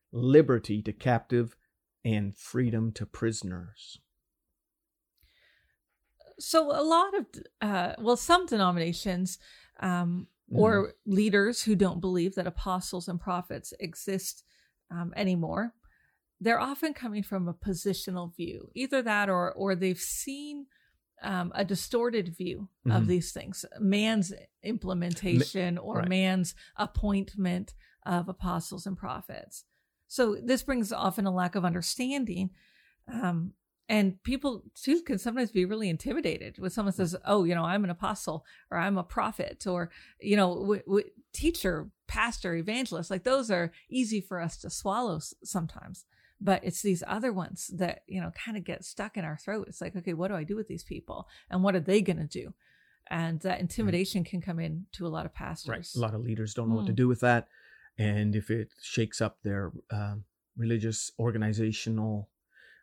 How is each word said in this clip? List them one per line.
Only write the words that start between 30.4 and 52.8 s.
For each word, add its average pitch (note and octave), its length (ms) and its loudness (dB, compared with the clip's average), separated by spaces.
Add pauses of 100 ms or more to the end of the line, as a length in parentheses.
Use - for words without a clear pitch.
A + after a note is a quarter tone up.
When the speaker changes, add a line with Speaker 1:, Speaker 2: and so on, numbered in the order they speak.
Speaker 2:
brings A#3+ 300 -2
often G3 340 0
a F#3+ 60 2
lack F3+ 240 0
of F3+ 100 2
understanding. F#3+ 840 -2 (600)
Um, F3+ 420 -2 (340)
and G3 360 2
people, C4+ 400 -2 (100)
too, E4 300 2
can G#3 160 -2
sometimes A#3+ 320 -2
be F#3 140 4
really G#3+ 240 -2
intimidated A3 680 -2
when F#3 120 -4
someone G3 220 0
says, F3 300 0
"Oh, G3+ 200 4
you E3+ 120 4
know, E3+ 80 0
I'm F#3+ 200 0
an F#3 80 0
apostle," E3+ 520 -4 (280)
or, F3 80 -2
"I'm F#3+ 180 2
a F3+ 60 -2
prophet," - 640 -4
or, F3 240 -2 (280)
you G#3 160 4
know, F3+ 200 6
w-, G3 300 2
w-, G3 240 2 (240)
teacher, F#3 560 0 (180)
pastor, G#3+ 480 -2
evangelist. F3 560 -4
Like, F#3 120 -4
those B3+ 280 2
are E3+ 200 2 (180)
easy A3 320 0
for F3+ 180 -8
us E3 180 -4
to - 140 -12
swallow G3+ 460 -2
s-, - 160 -10 (100)
sometimes. - 640 -8 (360)
But G3 220 2
it's - 180 -4
these F#3 260 0
other A3+ 240 -2
ones - 440 -6
that, E3+ 320 -4
you F#3 120 -6
know, E3+ 120 -6 (120)
kinda G#3+ 160 -6
get - 240 -8
stuck - 340 -10
in F#3 80 -4
our D#3 120 -6
throat. G#3 300 -6
It's - 140 -14
like, F#3 140 -8
"Okay, F3 200 -4
what F3+ 140 -2
do G#3 60 -4
I D#3+ 80 -4
do F3 120 -4
with G#3+ 120 -6
these - 160 -10
people? - 440 -12 (240)
And F#3 120 2
what G3 120 6
are F#3 40 4
they F#3+ 220 4
gonna D#3+ 260 0
do?" - 280 -10 (520)